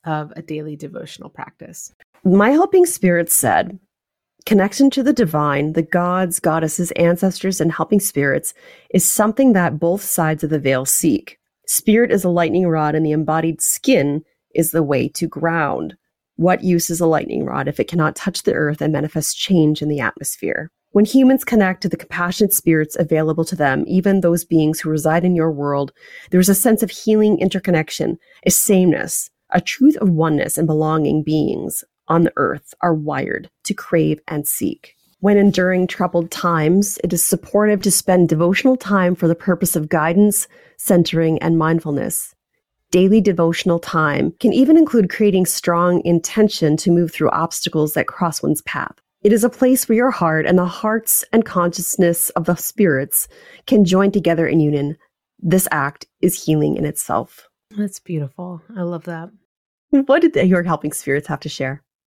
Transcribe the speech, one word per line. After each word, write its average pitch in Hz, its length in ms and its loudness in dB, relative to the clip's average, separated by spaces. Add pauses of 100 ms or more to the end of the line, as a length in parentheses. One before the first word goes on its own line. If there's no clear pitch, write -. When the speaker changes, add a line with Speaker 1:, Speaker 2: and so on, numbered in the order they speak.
Speaker 1:
of 151 320 -6
a 165 40 -14
daily 151 360 -12
devotional 160 520 -16
practice? - 640 -20 (300)
Speaker 2:
My 202 280 4
helping 359 340 4
spirit 175 440 0
said, 120 480 0 (680)
"Connection 208 460 2
to 269 120 -2
the 262 80 2
divine, 151 600 0
the 165 100 0
gods, 180 560 -2
goddesses, 165 520 -2
ancestors, 175 680 0
and 165 120 0
helping 175 280 0
spirits 139 540 -2 (380)
is 190 120 2
something 220 500 2
that 175 240 0
both 170 240 -2
sides 156 440 -2
of 147 40 -4
the 156 100 -2
veil 135 260 -2
seek. - 500 -2 (320)
Spirit - 440 2
is 196 120 0
a 180 60 0
lightning 175 380 0
rod 156 280 0
and 160 100 0
the 151 60 0
embodied 156 500 -2
skin 151 640 0 (320)
is 165 160 0
the 165 100 0
way 139 260 0
to 165 200 -6
ground. 160 680 -4 (400)
What 180 280 2
use 175 260 0
is 165 100 -4
a 175 60 0
lightning 156 400 -2
rod 139 220 -6
if 147 120 -4
it - 80 -2
cannot 160 280 -2
touch - 260 -8
the - 140 0
earth 151 260 -2
and 151 100 0
manifest 151 460 -4
change 151 460 2
in 151 40 -4
the 147 120 -4
atmosphere? - 720 -6 (220)
When 208 120 4
humans 262 380 4
connect 190 400 0
to 190 60 -4
the - 60 -6
compassionate 180 580 -2
spirits 160 440 0
available 156 480 0
to 180 100 -8
them, 143 300 0
even 190 360 0
those 170 220 0
beings 156 360 0
who 160 100 -6
reside 156 340 0
in 180 120 2
your 160 160 0
world, 143 400 -4 (400)
there 180 80 4
is 185 100 4
a 202 60 2
sense 220 260 2
of 202 80 -2
healing 214 480 2
interconnection, 180 800 -2 (300)
a - 20 2
sameness, 185 800 2 (220)
a 180 100 2
truth - 360 4
of 202 120 0
oneness 160 480 0
and 156 80 0
belonging 156 560 0
beings - 600 -2 (240)
on 170 160 2
the - 140 0
earth 131 440 -4
are 175 140 0
wired 147 520 -6 (180)
to 208 100 -4
crave 156 520 0
and 147 200 -8
seek." - 480 -8 (260)
When 202 160 4
enduring 185 480 2
troubled 175 460 -4
times, 170 720 0
it 170 80 -4
is 170 100 0
supportive 208 600 0
to 202 100 0
spend 180 380 2
devotional 180 480 2
time 185 380 0
for 170 120 0
the 170 80 2
purpose 180 400 -2
of 156 140 -4
guidance, 175 580 2 (300)
centering, 165 640 2
and 165 180 0
mindfulness. 160 760 -4 (580)
Daily 190 280 4
devotional 170 600 0
time 156 600 -2
can 220 140 2
even 269 240 6
include 247 320 2
creating 190 360 2
strong 175 600 0
intention 170 720 0
to - 120 -2
move 170 220 2
through - 200 -2
obstacles 156 640 -2
that - 140 -2
cross - 340 -4
one's 151 200 -2
path. - 340 -10 (260)
It 208 120 4
is 214 100 2
a 240 60 2
place 254 400 0
where 220 80 2
your 247 120 2
heart 156 360 0
and 180 120 4
the 180 80 2
hearts 220 680 -4
and 220 100 4
consciousness 175 880 -2
of 165 140 -4
the 175 100 0
spirits - 720 -2 (400)
can 208 160 4
join 190 280 2
together 165 360 0
in 160 140 2
union. 147 340 0 (440)
This 185 300 0
act 143 380 -6 (140)
is - 240 -2
healing 151 320 0
in - 80 -4
itself. - 640 -6 (280)
Speaker 1:
That's 202 220 -8
beautiful. 170 600 -10 (160)
I 180 60 -6
love 170 200 -8
that. 170 280 -12 (580)
Speaker 2:
What 277 320 4
did 330 140 4 (120)
your 180 160 2
helping 156 300 -4
spirits 143 340 -4
have 147 140 -6
to 160 80 -12
share? 139 340 -8 (240)